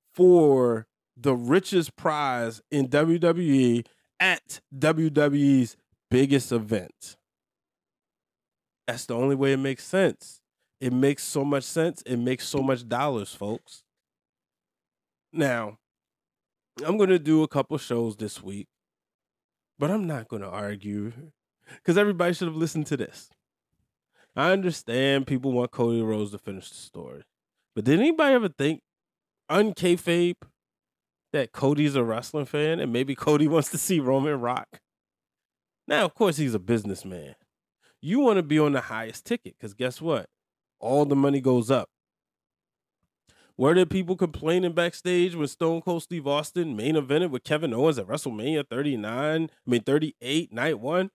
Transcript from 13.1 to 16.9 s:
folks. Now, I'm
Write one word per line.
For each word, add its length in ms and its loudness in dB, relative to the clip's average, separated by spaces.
folks. 480 -10
Now, 460 -2
I'm 120 0